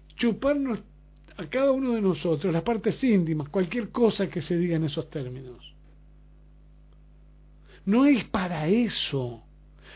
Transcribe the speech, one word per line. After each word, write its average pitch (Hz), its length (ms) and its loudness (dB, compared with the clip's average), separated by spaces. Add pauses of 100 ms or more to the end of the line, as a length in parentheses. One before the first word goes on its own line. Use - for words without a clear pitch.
(160)
chuparnos 269 640 0 (560)
a 180 120 -10
cada 269 260 2
uno 262 220 0
de 220 60 0
nosotros 165 520 0
las 165 100 0
partes 226 400 -2
íntimas, 165 460 2
cualquier 196 400 -2
cosa 208 400 2
que 175 120 -6
se 175 160 -2
diga 170 200 0
en 160 80 0
esos 147 240 -6
términos. 127 680 -12 (2000)
No 233 200 4
es 269 180 4
para 170 460 -4
eso. 139 720 -2 (520)